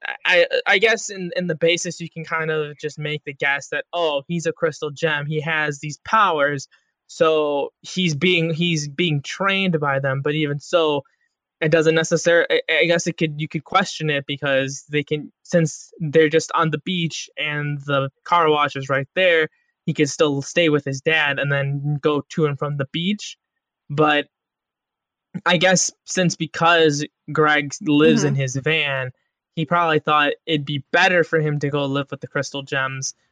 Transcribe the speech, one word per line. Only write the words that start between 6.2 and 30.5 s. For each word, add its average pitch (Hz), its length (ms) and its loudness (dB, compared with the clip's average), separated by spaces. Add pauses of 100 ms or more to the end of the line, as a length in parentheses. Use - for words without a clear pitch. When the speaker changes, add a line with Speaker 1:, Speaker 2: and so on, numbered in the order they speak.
Speaker 1:
so 151 680 0 (100)
he's 175 320 -2
being, 165 400 2
he's 156 340 -2
being 151 340 -2
trained 190 560 -2
by 139 220 0
them." 139 220 -2
But 147 120 -2
even 147 240 -2
so, 156 460 0 (560)
it 160 100 0
doesn't 160 240 4
necessar-, 165 560 2
I, 160 100 2 (200)
I 160 60 4
guess 170 200 0
it 170 120 -6
could, 151 220 -2
you 156 60 -4
could 160 180 -8
question 175 460 -2
it 139 160 -2
because 139 640 -2
they 147 140 -2
can, 151 260 -6 (120)
since - 580 0
they're 156 300 4
just 160 240 0
on 160 160 2
the 151 80 -4
beach 170 580 -4
and 147 460 -6
the 139 280 0 (140)
car 170 260 4
wash 147 240 2
is 135 140 -8
right 139 260 -2
there, 170 340 4 (360)
he 165 80 -2
could 147 160 2
still 143 340 0
stay 165 280 2
with 147 140 0
his 135 180 -6
dad 151 360 0
and 139 140 -2
then 143 480 -2
go 147 300 0
to 160 160 0
and 143 120 -2
from 147 200 -6
the 135 120 -4
beach. 185 460 -6 (540)
But 147 360 2 (1200)
I 180 100 4
guess 180 360 2 (120)
since, 180 320 -2
because 160 680 2 (280)
Greg 147 500 2
lives 151 420 4
in 143 100 2
Speaker 2:
Mm-hmm. 139 80 0
Speaker 1:
his 131 140 -4
van, 139 560 -2 (420)
he 165 100 -2
probably 165 340 2
thought 151 340 2 (140)
it'd 151 180 -2